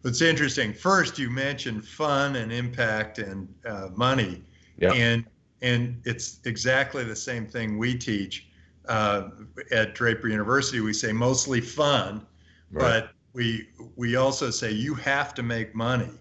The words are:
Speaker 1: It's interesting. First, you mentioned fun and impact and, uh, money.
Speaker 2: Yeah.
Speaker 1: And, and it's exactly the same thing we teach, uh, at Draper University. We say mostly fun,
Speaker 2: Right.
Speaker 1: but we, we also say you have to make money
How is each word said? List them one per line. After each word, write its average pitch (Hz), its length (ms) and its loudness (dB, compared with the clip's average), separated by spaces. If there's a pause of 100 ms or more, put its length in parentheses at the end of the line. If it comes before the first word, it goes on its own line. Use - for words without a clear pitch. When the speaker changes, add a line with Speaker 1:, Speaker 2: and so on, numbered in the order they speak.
Speaker 1:
It's 123 180 0
interesting. 135 520 4
First, 180 460 2
you 123 100 -2
mentioned 131 560 -4
fun 143 520 0
and 113 140 -4
impact 120 680 -2
and, 98 280 -8 (200)
uh, 98 260 -8
money. 113 480 2 (360)
Speaker 2:
Yeah. 90 160 4
Speaker 1:
And, 117 320 4 (360)
and 123 440 0
it's - 400 -6
exactly 127 580 0
the 110 120 -6
same 117 300 -6
thing 107 320 -4
we 120 180 0
teach, 101 520 -4 (400)
uh, 104 420 0 (420)
at 110 220 2
Draper 117 360 0
University. 120 500 0
We 110 140 0
say 110 180 -2
mostly 123 500 2
fun, 113 640 0 (460)
Speaker 2:
Right. 101 100 -2
Speaker 1:
but 113 300 2 (220)
we, 117 340 -2 (280)
we 120 200 0
also 131 340 2
say 110 220 -2
you 131 240 -2
have 139 400 0
to 123 80 -4
make 113 320 -4
money 120 340 0 (120)